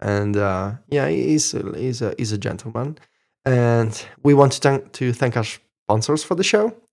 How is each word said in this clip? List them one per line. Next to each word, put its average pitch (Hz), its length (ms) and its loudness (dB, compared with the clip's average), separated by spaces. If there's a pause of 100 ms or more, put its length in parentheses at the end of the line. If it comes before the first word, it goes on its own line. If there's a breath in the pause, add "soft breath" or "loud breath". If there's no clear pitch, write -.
and, 104 360 0
uh, 98 380 -2 (160)
yeah, 143 180 0
he's 151 460 0
a, 95 220 -8
he's 120 260 -6
a, 104 160 -2
he's 107 120 -4
a 104 80 -2
gentleman. 117 600 -8 (460 soft breath)
And 117 560 2 (220 loud breath)
we 143 100 4
want 139 200 8
to - 80 -6
thank, 139 320 0
to 123 200 -2
thank 120 240 -2
our 113 80 0
sponsors - 800 -2
for 170 140 -4
the 185 80 -2
show, 214 280 2 (200)